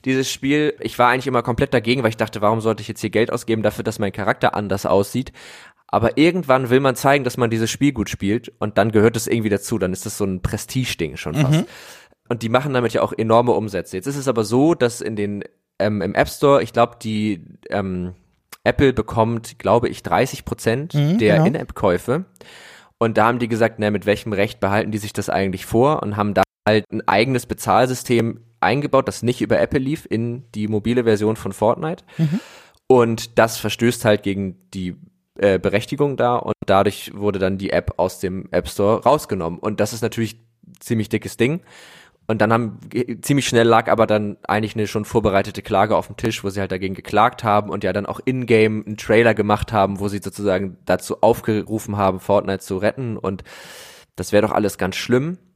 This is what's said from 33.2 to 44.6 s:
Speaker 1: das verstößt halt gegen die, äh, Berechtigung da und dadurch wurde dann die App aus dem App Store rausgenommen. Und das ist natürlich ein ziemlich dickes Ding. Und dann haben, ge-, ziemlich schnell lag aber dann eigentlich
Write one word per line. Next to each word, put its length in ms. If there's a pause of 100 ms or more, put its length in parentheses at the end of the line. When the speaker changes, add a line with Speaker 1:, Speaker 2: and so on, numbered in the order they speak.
Speaker 1:
das 180
verstößt 480
halt 180
gegen 320 (180)
die, 220 (440)
äh, 200
Berechtigung 580
da 180
und 180 (120)
dadurch 500
wurde 240
dann 180
die 140
App 260
aus 220
dem 320
App 180
Store 320
rausgenommen. 580
Und 200
das 140
ist 80
natürlich 340 (320)
ein 140
ziemlich 280
dickes 280
Ding. 240 (680)
Und 140
dann 120
haben, 240 (120)
ge-, 320
ziemlich 260
schnell 180
lag 240
aber 180
dann 380
eigentlich 300